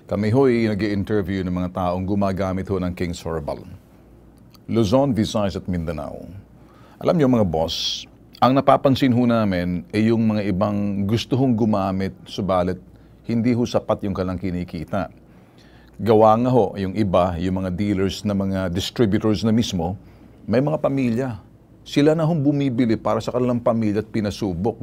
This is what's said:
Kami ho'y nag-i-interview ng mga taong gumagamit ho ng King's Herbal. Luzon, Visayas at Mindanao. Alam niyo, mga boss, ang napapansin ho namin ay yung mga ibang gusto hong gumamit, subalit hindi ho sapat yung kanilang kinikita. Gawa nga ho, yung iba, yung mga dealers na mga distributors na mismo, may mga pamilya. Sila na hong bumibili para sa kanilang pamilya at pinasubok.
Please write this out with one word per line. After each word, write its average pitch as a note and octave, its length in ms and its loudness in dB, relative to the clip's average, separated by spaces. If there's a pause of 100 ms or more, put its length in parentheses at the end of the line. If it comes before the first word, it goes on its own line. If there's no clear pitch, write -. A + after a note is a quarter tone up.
Kami G#2+ 240 0
ho'y A#2+ 400 4
nag-i-interview G2 720 -2
ng F2+ 80 -4
mga F2+ 160 -2 (100)
taong F2+ 240 -2
gumagamit F#2+ 640 -2
ho F#2+ 140 -2
ng F2+ 160 -2
King's F2 260 -6
Herbal. D2 380 -6 (1040)
Luzon, A#2 480 2
Visayas G2+ 400 0
at G2 140 -8
Mindanao. D#2+ 580 -6 (720)
Alam F3 160 0
niyo, C3+ 160 4
mga A2+ 160 2
boss, D#2+ 560 -4 (400)
ang B2+ 140 4
napapansin C3+ 580 4
ho B2 80 2
namin F#2+ 720 0
ay A2 160 4
yung A2+ 160 2
mga G#2+ 220 0
ibang G2+ 580 -2
gusto A2+ 320 0
hong C3 160 2
gumamit, G2 560 0 (160)
subalit F#2 540 -2 (480)
hindi A#2 260 2
ho A#2+ 80 0
sapat - 400 -4
yung F#2+ 140 -4
kanilang F#2 240 -4
kinikita. F2 680 -6 (960)
Gawa G#2+ 400 6
nga B2+ 100 0
ho, A#2 240 2
yung F#2+ 240 -4
iba, F2+ 400 2
yung F#2 240 -2
mga F#2 80 -4
dealers G2 560 -2
na G2+ 80 0
mga G2 380 -2
distributors G#2 720 0
na A2 80 2
mismo, F#2 400 -2 (480)
may A2 160 0
mga D3 160 0
pamilya. C3 540 -2 (580)
Sila C#3+ 240 4
na D#3+ 160 2
hong D#3+ 160 0
bumibili B2+ 560 2
para G#2+ 240 -2
sa - 80 -6
kanilang B2 320 0
pamilya A2 400 2
at - 80 -14
pinasubok. G2+ 720 -2